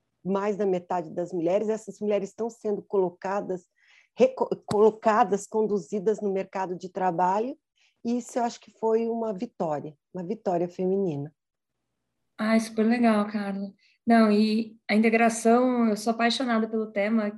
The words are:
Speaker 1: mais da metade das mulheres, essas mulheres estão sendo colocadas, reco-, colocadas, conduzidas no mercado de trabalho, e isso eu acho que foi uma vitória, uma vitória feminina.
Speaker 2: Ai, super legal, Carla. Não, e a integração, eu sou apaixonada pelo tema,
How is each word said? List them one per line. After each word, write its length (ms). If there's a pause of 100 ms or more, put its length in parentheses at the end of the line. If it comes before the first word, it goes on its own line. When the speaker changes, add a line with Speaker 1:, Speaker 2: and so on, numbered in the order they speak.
(260)
Speaker 1:
mais 300
da 80
metade 460
das 240
mulheres, 340
essas 320
mulheres 300
estão 180
sendo 320
colocadas, 840 (500)
reco-, 480
colocadas, 840
conduzidas 760
no 100
mercado 420
de 140
trabalho, 640 (480)
e 140
isso 220
eu 40
acho 160
que 120
foi 360
uma 280
vitória, 600 (200)
uma 100
vitória 420
feminina. 640 (1080)
Speaker 2:
Ai, 200
super 280
legal, 400
Carla. 440 (360)
Não, 260
e 460 (100)
a 60
integração, 960
eu 80
sou 140
apaixonada 580
pelo 200
tema, 480